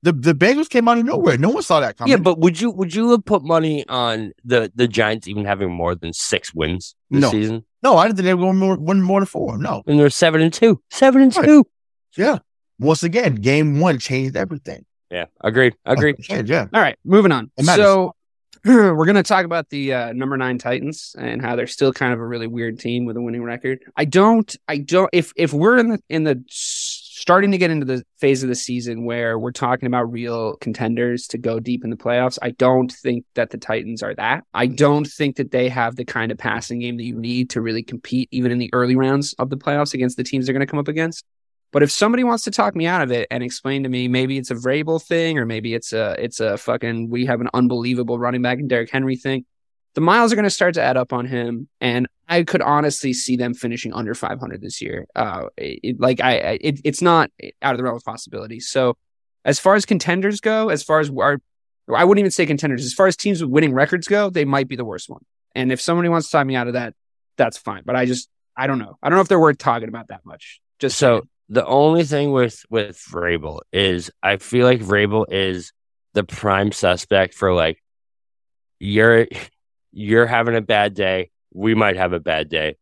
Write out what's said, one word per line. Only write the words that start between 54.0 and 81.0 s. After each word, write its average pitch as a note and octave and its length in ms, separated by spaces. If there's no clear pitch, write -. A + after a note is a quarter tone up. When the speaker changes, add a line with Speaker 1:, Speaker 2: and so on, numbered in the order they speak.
Speaker 3:
five - 240
hundred - 220
this - 200
year. - 320
Uh, F2+ 340
it, F#2+ 420
like, B2+ 220
I, B2+ 160
I, G2 240
it, C#3+ 240
it's D3 160
not E3+ 300
out C3+ 120
of A#2+ 40
the B2 60
realm A#2+ 140
of A#2 80
possibility. A2+ 560
So, B2 340
as C#3+ 160
far F#3+ 160
as G3+ 100
contenders F#3+ 540
go, A3 300
as D3+ 140
far D#3 180
as D3 80
our, C#3+ 300
I C3+ 120
wouldn't G3+ 140
even G3 120
say F3+ 140
contenders, C#3+ 400
as B2 80
far F#3+ 140
as F3+ 100
teams G3 240
with C#3 100
winning D3 220
records D3+ 340
go, G3+ 220
they E3+ 160
might C#3 240
be C3+ 80
the A#2+ 80
worst F2+ 240
one. - 120
And B2+ 200
if B2+ 80
somebody E3+ 260
wants E3 200
to - 40
talk C#3+ 160
me C3+ 80
out A#2+ 120
of A#2+ 60
that, A#2+ 200
that's A#2 220
fine. - 280
But B2 120
I B2+ 80
just, B2+ 240
I C3 120
don't C3+ 120
know. G#2 240
I C#3 60
don't E3+ 80
know F#3+ 40
if F3+ 60
they're F#3+ 120
worth D#3 180
talking A#2 320
about A2+ 180
that G2 180
much. - 340
Just C3 180
Speaker 2:
So, B2+ 180
Speaker 3:
saying. - 140
Speaker 2:
the A#2 160
only D3+ 380
thing C#3+ 300
with, A#2+ 360
with G#2 400
Vrabel E2 520
is F#2 400
I G2+ 140
feel B2 320
like B2+ 140
Vrabel G#2 500
is F#2 400
the G#2 120
prime G2+ 480
suspect F#2+ 600
for, F#2+ 180
like, D#2+ 280
you're, A2 480
you're A2 340
having A#2 300
a A2+ 40
bad G#2 320
day. F#2+ 380